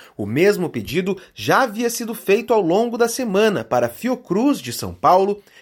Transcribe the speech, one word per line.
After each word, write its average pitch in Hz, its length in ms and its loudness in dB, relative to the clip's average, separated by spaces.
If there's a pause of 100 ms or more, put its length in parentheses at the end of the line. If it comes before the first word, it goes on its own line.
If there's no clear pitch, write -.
(160)
O 107 80 -6
mesmo 170 460 0
pedido 165 500 -4 (140)
já 156 280 2
havia 233 280 -2
sido 233 240 -8
feito 226 400 0
ao 214 60 4
longo 208 360 0
da 226 120 2
semana 185 560 0
para 120 220 2
a 117 40 -8
Fiocruz 247 680 -2
de 120 120 -10
São 90 220 -8
Paulo 196 480 2 (200)